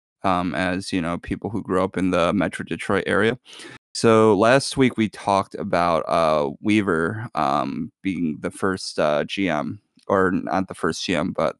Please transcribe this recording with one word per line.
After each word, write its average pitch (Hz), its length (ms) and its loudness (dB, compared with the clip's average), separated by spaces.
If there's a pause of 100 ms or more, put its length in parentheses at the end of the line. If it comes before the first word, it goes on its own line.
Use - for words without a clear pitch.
(220)
um, 90 320 0
as, 92 380 -4
you 92 100 0
know, 85 160 -4
people - 320 -6
who 104 120 -6
grew 92 200 0
up 95 140 -2
in 92 140 0
the 87 220 2
Metro - 320 -2
Detroit 90 420 -2
area. 107 320 2 (560)
So 110 420 6
last 117 400 4
week 131 200 4
we 110 120 0
talked - 460 -2
about, 87 540 0
uh, 78 420 2 (100)
Weaver, 104 760 0
um, 69 580 -2 (100)
being 80 380 -4
the 87 100 -6
first, - 480 -4
uh, 76 260 0
G 98 240 -4
M, 76 320 -4 (280)
or 95 220 2
not 92 380 -2
the - 60 -10
first - 300 -4
G 90 120 -2
M, 90 160 -2
but - 280 -2